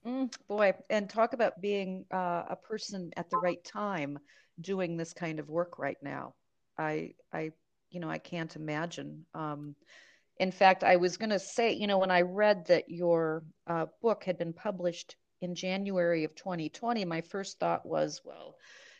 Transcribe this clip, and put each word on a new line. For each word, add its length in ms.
Mm, 260
boy, 260
and 200
talk 240
about 280
being, 520
uh, 360
a 60
person 640
at 120
the 80
right 260
time 540
doing 340
this 180
kind 240
of 120
work 280
right 240
now. 320
I, 380
I, 180
you 100
know, 100
I 100
can't 360
imagine. 800
Um, 420
in 140
fact, 320
I 120
was 220
gonna 200
say, 360
you 120
know, 140
when 100
I 120
read 440
that 240
your, 540
uh, 180
book 220
had 160
been 140
published 640
in 120
January 680
of 100
twenty 360
twenty, 360
my 160
first 380
thought 260
was, 380
"Well, 320